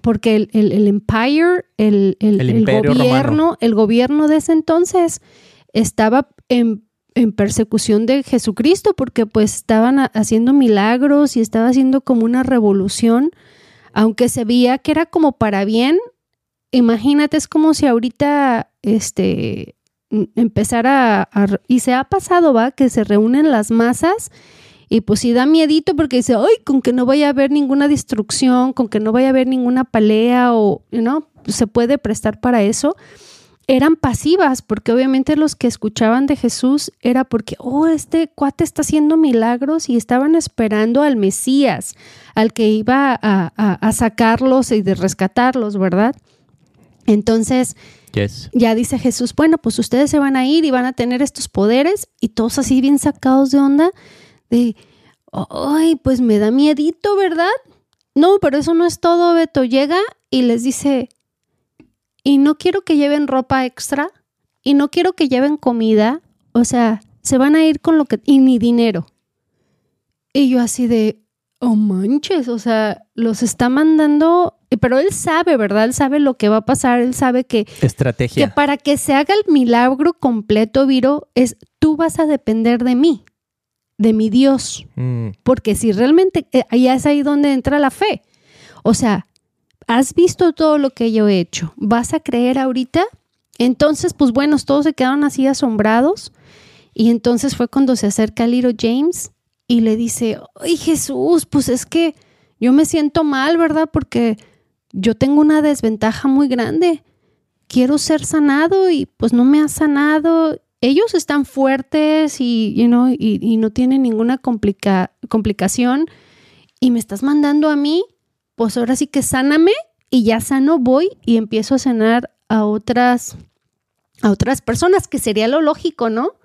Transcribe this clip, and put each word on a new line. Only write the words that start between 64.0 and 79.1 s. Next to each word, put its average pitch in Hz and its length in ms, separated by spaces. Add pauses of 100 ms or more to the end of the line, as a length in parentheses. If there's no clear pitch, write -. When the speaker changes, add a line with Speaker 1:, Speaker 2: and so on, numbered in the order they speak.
Speaker 1:
y 185 120
no 285 160
quiero 349 240
que 294 140
lleven 269 280
comida, 226 640 (320)
o 240 120
sea, 226 360 (220)
se 269 160
van 285 180
a 320 80
ir 311 160
con 330 160
lo 294 100
que... - 180
y 277 160
ni 262 180
dinero". 233 480 (1300)
Y 277 160
yo 247 120
así 240 260
de, 220 360 (380)
"Oh, 247 160
manches", 220 720
o 233 100
sea, 214 560
los 226 280
está 240 260
mandando, 311 920 (220)
pero 254 180
él 359 140
sabe, 339 440
¿verdad? 214 280
Él 240 100
sabe 285 260
lo 277 160
que 208 120
va 214 100
a 220 80
pasar, 240 340
él 247 140
sabe 254 300
que, 220 220 (140)
Speaker 2:
Estrategia. 127 680
Speaker 1:
que - 40
para 285 240
que 285 200
se 285 180